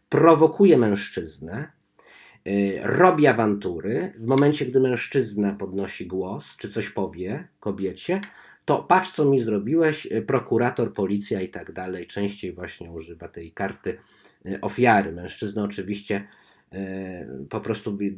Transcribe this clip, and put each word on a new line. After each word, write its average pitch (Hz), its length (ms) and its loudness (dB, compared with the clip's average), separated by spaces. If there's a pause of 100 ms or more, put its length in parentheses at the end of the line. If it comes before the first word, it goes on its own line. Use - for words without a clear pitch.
prowokuje 160 680 8
mężczyznę, 101 920 -2 (760)
e, 95 60 -4 (360)
robi 165 400 6
awantury. 104 920 0
W 113 80 -12
momencie, 143 400 4
gdy 127 140 2
mężczyzna 120 760 0
podnosi 95 540 -8
głos, 95 500 -8
czy 107 120 -10
coś 101 200 -6
powie 98 580 -6 (120)
kobiecie, 104 600 -4 (440)
to - 180 0
„patrz, - 280 4
co 151 140 2
mi 139 140 4
zrobiłeś”, 120 720 0
e, 110 100 -2
prokurator, 120 720 0
policja 101 480 -2
i 92 80 -6
tak - 220 -14
dalej. 90 360 -10
Częściej 101 460 -6
właśnie 87 380 -12
używa 82 360 -14
tej 82 240 -16
karty, 98 460 -8 (480)
e, 95 160 -8
ofiary. 104 500 4
Mężczyzna 98 520 -6
oczywiście, 101 640 -6 (440)
e, 95 800 -10
po 107 120 -6
prostu 107 360 -6 (200)